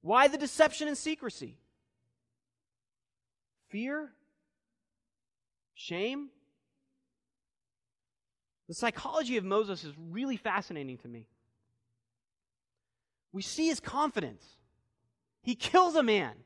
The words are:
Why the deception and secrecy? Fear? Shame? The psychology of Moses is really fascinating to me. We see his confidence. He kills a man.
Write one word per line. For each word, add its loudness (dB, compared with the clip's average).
Why 6
the 0
deception 4
and -4
secrecy? -8
Fear? -6
Shame? -6
The -12
psychology -2
of -2
Moses 0
is -14
really -6
fascinating -6
to -18
me. -16
We -8
see -2
his 0
confidence. -4
He -2
kills 6
a 6
man. 2